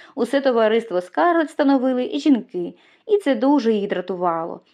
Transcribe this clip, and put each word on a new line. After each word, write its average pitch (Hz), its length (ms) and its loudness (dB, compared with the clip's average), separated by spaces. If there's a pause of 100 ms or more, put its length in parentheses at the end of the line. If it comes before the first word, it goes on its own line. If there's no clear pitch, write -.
(160)
усе 269 260 -2
товариство 226 600 0
Скарлетт 330 480 0
становили 262 560 0
і 285 140 -6
жінки, 202 540 0 (340)
і 415 100 2
це 285 180 0
дуже 226 380 2
її 202 140 -2
дратувало, 180 760 -4 (120)